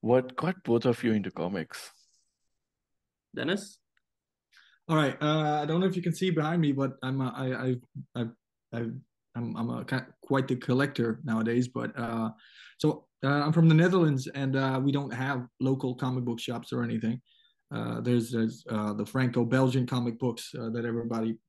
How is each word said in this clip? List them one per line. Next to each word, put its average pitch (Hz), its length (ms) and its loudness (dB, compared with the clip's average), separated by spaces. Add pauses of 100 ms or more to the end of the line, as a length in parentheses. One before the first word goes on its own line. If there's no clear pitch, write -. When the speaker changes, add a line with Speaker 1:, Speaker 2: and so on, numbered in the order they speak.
Speaker 1:
What 127 340 2
got 175 280 -2
both 117 220 2
of 123 180 2
you 113 100 2
into 98 160 0
comics? - 600 -6 (1400)
Speaker 2:
Dennis? 170 440 -4 (1080)
Speaker 3:
All 160 80 2
right. 143 260 2
Uh, 151 400 2
I 147 40 -2
don't 160 140 0
know 185 60 2
if 185 100 2
you 175 60 -2
can 170 120 0
see 185 160 0
behind 160 320 2
me, 147 100 4
but 135 220 0 (100)
I'm 135 180 -2
a, 123 140 -2
I, 127 320 -4
I, 127 80 2 (460)
I, 117 40 -2 (480)
I, 117 60 -4 (560)
I'm, 117 200 -6
I'm 113 140 -4
a 120 160 -6
ki-, 131 120 -4 (240)
quite 135 260 0
the 131 80 0
collector 123 680 0
nowadays. 117 440 0
But, 120 320 -6
uh, 113 300 -2 (500)
so, - 260 0 (180)
uh, 135 40 0
I'm 147 260 2
from 165 140 8
the 160 80 10
Netherlands, 160 520 4
and, 135 280 -2
uh, 131 280 2
we 139 80 2
don't 139 220 -2
have 131 320 -4 (140)
local 131 360 0
comic 127 280 -2
book 117 160 -4
shops 131 320 -8
or 123 120 -2
anything. 117 360 -2 (540)
Uh, 117 280 -6
there's, 120 300 2
there's, 113 380 -2
uh, 107 240 -2
the 104 120 -4
Franco-Belgian 127 800 2
comic 120 340 -2
books, 123 380 -4
uh, 113 120 -6
that 117 160 -4
everybody 113 520 -2 (120)